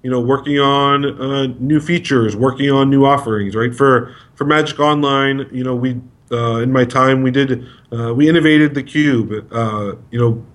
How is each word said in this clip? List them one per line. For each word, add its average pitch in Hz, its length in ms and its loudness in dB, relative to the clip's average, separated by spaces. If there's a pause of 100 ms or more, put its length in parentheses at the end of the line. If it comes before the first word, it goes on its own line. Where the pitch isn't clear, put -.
you 127 80 -6
know, 127 100 0
working 139 380 0
on, 139 460 2
uh, 135 420 -4 (140)
new 147 180 0
features, 120 560 0
working 131 360 0
on 135 200 4
new 139 140 4
offerings, 110 500 0
right? 117 180 -2
For, 127 420 2 (200)
for 143 100 -6
Magic 151 360 0
Online, 139 720 0
you 127 100 -6
know, 127 140 -4
we, 123 240 -4 (320)
uh, 117 240 -2
in 123 160 0
my 127 120 2
time, 131 380 2
we 127 80 0
did, 131 340 -2 (280)
uh, 117 220 -4
we 147 140 4
innovated 151 460 4
the 139 80 -4
cube. 117 720 -2
Uh, 107 420 -4 (160)
you 120 80 -6
know 117 260 0 (100)